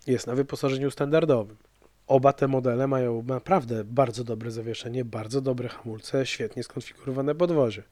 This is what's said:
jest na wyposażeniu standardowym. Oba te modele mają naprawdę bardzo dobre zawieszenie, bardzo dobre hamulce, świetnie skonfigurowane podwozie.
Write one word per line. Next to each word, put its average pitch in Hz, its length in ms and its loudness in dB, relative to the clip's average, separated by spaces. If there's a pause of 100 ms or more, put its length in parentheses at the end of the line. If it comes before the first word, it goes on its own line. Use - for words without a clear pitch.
jest 123 200 0
na 117 80 -4
wyposażeniu 135 560 0
standardowym. 143 640 2 (500)
Oba 135 260 6
te 139 160 0
modele 127 380 2
mają 123 360 0
naprawdę 123 600 0
bardzo 120 400 0
dobre 113 260 -6
zawieszenie, 117 540 -6
bardzo 113 360 -4
dobre 123 280 -2
hamulce, 117 580 -4
świetnie - 360 -4
skonfigurowane 135 720 -4
podwozie. 147 580 2